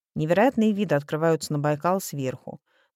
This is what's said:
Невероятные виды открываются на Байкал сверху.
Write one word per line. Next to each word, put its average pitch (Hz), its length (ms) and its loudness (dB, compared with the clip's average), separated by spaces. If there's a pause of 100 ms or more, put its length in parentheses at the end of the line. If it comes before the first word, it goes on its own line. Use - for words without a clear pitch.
(140)
Невероятные 202 580 2
виды 196 220 0
открываются 156 600 0
на 147 40 0
Байкал 151 420 0
сверху. 131 600 -8 (340)